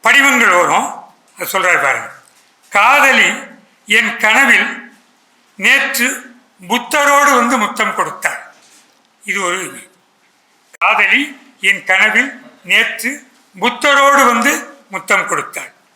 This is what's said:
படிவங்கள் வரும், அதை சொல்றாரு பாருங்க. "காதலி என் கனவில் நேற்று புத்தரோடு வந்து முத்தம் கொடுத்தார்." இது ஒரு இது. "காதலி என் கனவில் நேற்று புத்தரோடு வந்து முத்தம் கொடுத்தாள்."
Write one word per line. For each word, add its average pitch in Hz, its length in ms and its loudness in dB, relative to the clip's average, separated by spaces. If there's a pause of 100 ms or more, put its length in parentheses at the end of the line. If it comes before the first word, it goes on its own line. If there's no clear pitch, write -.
படிவங்கள் 247 540 4
வரும், 175 380 0 (440)
அதை - 140 -8
சொல்றாரு 175 300 0
பாருங்க. 123 300 -4 (580)
"காதலி 226 640 4 (540)
என் 220 300 0
கனவில் 226 760 0 (640)
நேற்று 254 800 -2 (340)
புத்தரோடு 285 680 2
வந்து 247 200 0
முத்தம் 208 380 -2
கொடுத்தார்." - 560 -6 (760)
இது 185 180 -6
ஒரு 180 260 -4
இது. - 220 -18 (880)
"காதலி 214 640 0 (200)
என் 196 240 -2
கனவில் 214 560 -2 (220)
நேற்று 220 680 -4 (300)
புத்தரோடு 277 680 2
வந்து - 520 -2 (120)
முத்தம் 190 360 -4
கொடுத்தாள்." - 460 -8 (240)